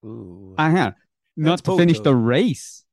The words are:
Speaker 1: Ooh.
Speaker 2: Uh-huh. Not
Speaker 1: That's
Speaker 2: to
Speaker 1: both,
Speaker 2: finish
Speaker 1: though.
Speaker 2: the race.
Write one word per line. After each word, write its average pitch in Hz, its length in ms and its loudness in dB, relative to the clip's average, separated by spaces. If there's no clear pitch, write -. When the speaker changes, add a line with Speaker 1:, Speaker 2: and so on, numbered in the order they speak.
Speaker 1:
Ooh. 98 540 -18
Speaker 2:
Uh-huh. 156 340 0
Not 156 140 0
Speaker 1:
That's 175 100 -4
Speaker 2:
to - 80 -4
Speaker 1:
both, 190 80 2
Speaker 2:
finish 170 200 4
Speaker 1:
though. - 60 -12
Speaker 2:
the 139 120 4
race. 127 760 -2